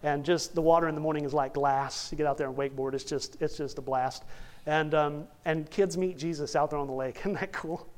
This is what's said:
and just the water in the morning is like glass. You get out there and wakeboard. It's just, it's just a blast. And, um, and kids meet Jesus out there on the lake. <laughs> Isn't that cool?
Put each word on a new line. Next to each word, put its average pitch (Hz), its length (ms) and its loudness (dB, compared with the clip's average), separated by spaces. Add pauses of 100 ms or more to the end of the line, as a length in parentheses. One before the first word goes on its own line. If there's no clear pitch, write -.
and 143 200 2
just 165 320 2
the 165 60 2
water 165 260 8
in 156 80 0
the 151 60 -4
morning 151 240 0
is 139 80 -4
like 135 200 2
glass. 139 580 2
You 160 60 -6
get 151 80 2
out 139 120 2
there 143 100 0
and 131 80 -4
wakeboard. 135 380 -2
It's 135 100 -2
just, - 380 -6
it's 151 160 -2
just 143 200 -6
a 147 40 -8
blast. 131 420 -2 (420)
And, 151 280 2
um, 147 340 2 (180)
and 160 240 0
kids 190 280 2
meet 185 200 0
Jesus 151 380 -4
out 151 140 4
there 147 100 -2
on 139 80 -2
the 131 60 -4
lake. 131 240 -4
<laughs> - 40 -10
Isn't 202 120 -2
that 185 180 -4
cool? - 360 -6 (100)